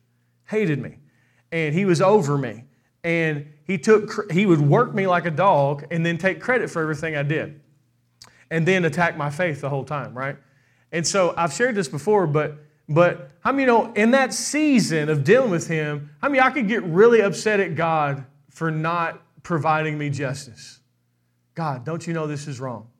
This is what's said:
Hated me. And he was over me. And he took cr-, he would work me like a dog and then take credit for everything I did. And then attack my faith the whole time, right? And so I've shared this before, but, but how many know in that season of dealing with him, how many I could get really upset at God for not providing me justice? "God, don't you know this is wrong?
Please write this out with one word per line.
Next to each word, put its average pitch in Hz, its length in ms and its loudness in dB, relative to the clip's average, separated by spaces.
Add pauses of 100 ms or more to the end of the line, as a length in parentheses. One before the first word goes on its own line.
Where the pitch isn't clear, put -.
(480)
Hated 185 320 -2
me. 107 160 -12 (560)
And 160 220 -2
he 190 100 2
was 175 160 2
over 185 380 4
me. 117 260 -8 (400)
And 160 420 -2 (200)
he 190 100 -2
took 214 320 4
cr-, - 240 -8
he 196 140 2
would 165 140 6
work 170 340 4
me 190 120 0
like 175 200 0
a 175 40 -4
dog 147 600 2
and 165 140 -2
then 170 120 -2
take 180 240 -2
credit 240 300 -2
for 170 100 -6
everything 156 340 -4
I 143 100 -2
did. 143 360 -4 (880)
And 160 160 0
then 185 200 2
attack 165 320 0
my 147 100 -4
faith 147 320 -4
the 139 80 -6
whole 135 160 -4
time, 120 320 -10
right? 139 200 -8 (560)
And 160 140 -2
so 180 300 2
I've 170 160 0
shared 247 220 0
this 202 140 -2
before, 196 380 0
but, 151 300 -2 (320)
but 170 420 2 (100)
how 240 120 0
many 269 120 2
know 233 300 4
in 214 160 4
that 262 240 2
season 214 760 2
of 147 160 0
dealing 233 260 4
with 170 160 -2
him, 151 440 -6 (100)
how 262 80 -2
many 269 120 2
I 262 100 4
could 262 180 -2
get 214 140 0
really 208 380 4
upset 202 380 0
at 175 160 -2
God 147 520 -2 (240)
for 165 200 -4
not 165 520 -4 (200)
providing 156 540 -2
me 147 140 -4
justice? - 680 -10 (760)
"God, 139 300 -6
don't 165 220 -8
you 165 60 -6
know 160 140 -4
this 143 200 -8
is 131 140 -10
wrong? 120 280 -12 (120)